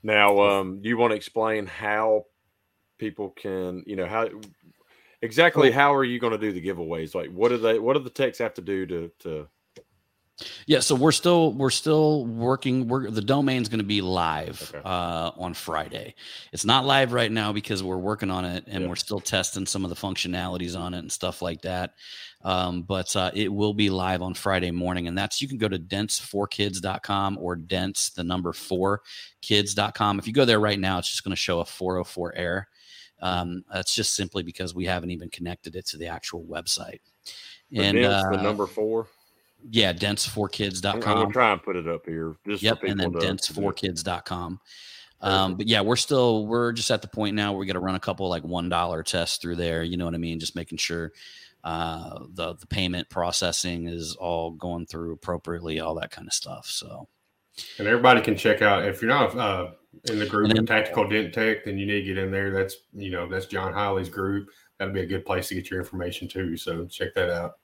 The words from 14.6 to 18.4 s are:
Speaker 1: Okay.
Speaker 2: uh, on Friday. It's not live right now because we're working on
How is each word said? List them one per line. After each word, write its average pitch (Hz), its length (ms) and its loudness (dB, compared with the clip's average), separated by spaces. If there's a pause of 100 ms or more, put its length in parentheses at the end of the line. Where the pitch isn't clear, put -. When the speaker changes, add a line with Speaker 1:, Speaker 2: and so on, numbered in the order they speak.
Speaker 1:
Okay. 73 120 -10
Speaker 2:
uh, 87 500 -2
on 90 160 -6
Friday. - 600 -6 (380)
It's - 120 -4
not 131 220 6
live 135 260 6
right 117 180 2
now 107 220 0
because 101 300 -2
we're 92 160 -2
working 98 320 -2
on 92 160 -2